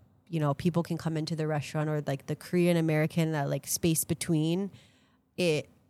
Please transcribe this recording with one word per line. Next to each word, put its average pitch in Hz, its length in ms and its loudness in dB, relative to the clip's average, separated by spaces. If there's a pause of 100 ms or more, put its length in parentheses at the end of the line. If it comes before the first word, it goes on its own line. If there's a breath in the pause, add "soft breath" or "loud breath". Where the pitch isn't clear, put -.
(280)
you 170 100 -2
know, 147 140 2
people 170 300 0
can 160 160 -4
come 160 180 -2
into 160 180 -2
the 156 120 -2
restaurant 151 420 -2
or, 151 180 -2
like, 139 200 -4
the 151 100 -4
Korean 175 400 2
American, 160 560 2
that, 143 160 -2
like, 143 180 -4
space - 380 0
between, 170 680 0 (680 loud breath)
it 160 280 0 (240)